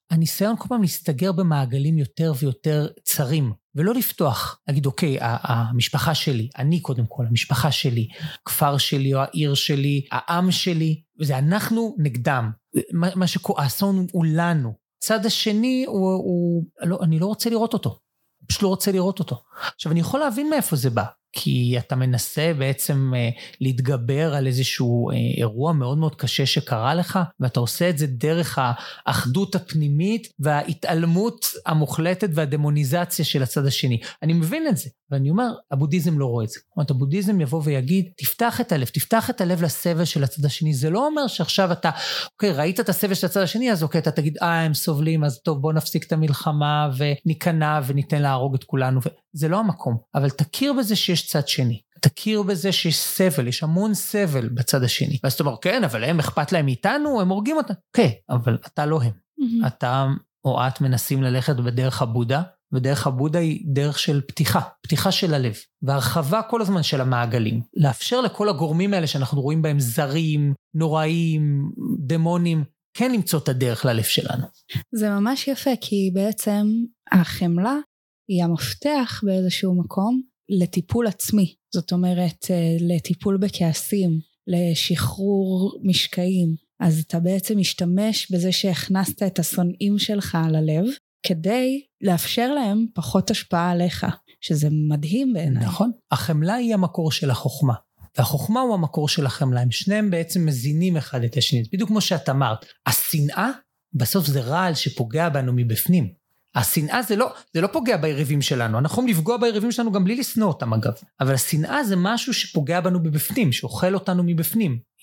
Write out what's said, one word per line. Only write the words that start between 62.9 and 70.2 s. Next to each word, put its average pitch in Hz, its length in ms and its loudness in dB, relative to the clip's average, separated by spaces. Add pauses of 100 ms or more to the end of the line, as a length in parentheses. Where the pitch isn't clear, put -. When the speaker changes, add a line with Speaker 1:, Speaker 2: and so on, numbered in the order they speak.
Speaker 1:
הבודה 143 320 0
היא 160 280 0
דרך 143 320 0
של 147 220 2
פתיחה, - 380 0 (220)
פתיחה 175 300 0
של 175 220 0
הלב, 123 200 0 (280)
והרחבה 139 600 0
כל 220 200 -2
הזמן 185 220 2
של 135 180 0
המעגלים. 120 600 0 (140)
לאפשר 151 460 2
לכל 208 280 0
הגורמים 165 440 0
האלה 170 140 0
שאנחנו 139 340 -2
רואים 151 200 0
בהם 151 180 2
זרים, 147 760 0 (200)